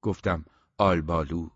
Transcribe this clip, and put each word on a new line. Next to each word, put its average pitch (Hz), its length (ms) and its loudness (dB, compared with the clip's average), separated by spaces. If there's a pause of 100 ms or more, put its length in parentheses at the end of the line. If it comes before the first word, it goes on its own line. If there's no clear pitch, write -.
گفتم: 92 420 -2 (340)
«آلبالو.» 82 760 0